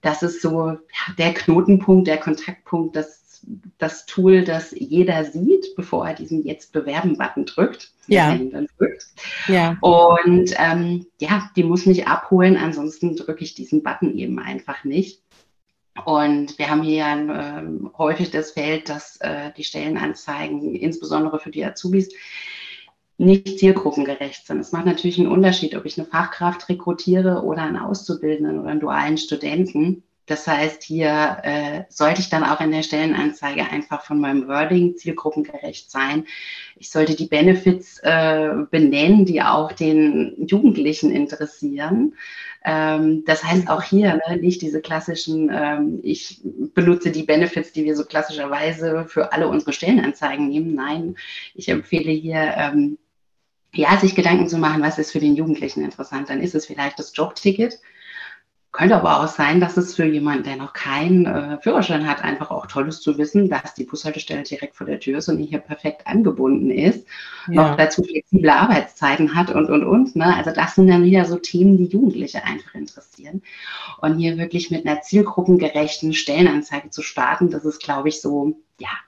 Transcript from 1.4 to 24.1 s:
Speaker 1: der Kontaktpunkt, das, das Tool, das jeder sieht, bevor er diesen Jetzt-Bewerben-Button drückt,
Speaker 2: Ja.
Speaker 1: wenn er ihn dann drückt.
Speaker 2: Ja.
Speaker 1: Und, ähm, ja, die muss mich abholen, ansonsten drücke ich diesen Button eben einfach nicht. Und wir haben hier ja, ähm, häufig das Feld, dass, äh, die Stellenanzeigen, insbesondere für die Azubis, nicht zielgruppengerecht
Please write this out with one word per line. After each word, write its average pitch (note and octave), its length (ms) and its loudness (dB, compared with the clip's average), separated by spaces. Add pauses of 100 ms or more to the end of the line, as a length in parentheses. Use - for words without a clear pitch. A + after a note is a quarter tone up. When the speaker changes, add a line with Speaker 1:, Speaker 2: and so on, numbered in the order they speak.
Speaker 1:
der D#3 120 0
Kontaktpunkt, D#3+ 760 -4
das, - 460 -12 (340)
das - 300 -8
Tool, F#3 380 6
das E3 300 -4
jeder D#3+ 500 0
sieht, F#3 520 2
bevor F3 320 -4
er D#3+ 60 -6
diesen D#3+ 300 -6
Jetzt-Bewerben-Button D3+ 1000 -4
drückt, - 480 -4 (140)
Speaker 2:
Ja. F3 220 4
Speaker 1:
wenn D#3 80 2
er - 40 -2
ihn C3 100 -4
dann D3 160 -6 (120)
drückt. - 280 -2 (420)
Speaker 2:
Ja. E3+ 340 2
Speaker 1:
Und, F3 760 6
ähm, F3 500 0 (120)
ja, G3 360 -2
die F3 100 2
muss F3 200 0
mich F3+ 220 4
abholen, F3+ 500 4
ansonsten D#3 600 -4
drücke E3 280 -8
ich D3+ 100 -14
diesen D3+ 280 -2
Button - 340 -4
eben - 220 -6
einfach - 460 -12
nicht. D#3+ 360 -4 (840)
Und D3 540 0
wir D3 120 -4
haben D3+ 120 0
hier D#3 160 0
ja, D3 140 -2 (460)
ähm, D#3+ 400 -10
häufig D#3+ 320 -2
das D#3 220 -6
Feld, D#3 360 -4
dass, D3 300 -12
äh, D3 380 -8
die D3+ 80 -14
Stellenanzeigen, D3+ 1080 -8
insbesondere D#3 640 -4
für D#3+ 120 -12
die D3+ 140 -8
Azubis, F#3 440 -2 (1120)
nicht F#3+ 400 4
zielgruppengerecht D3 880 0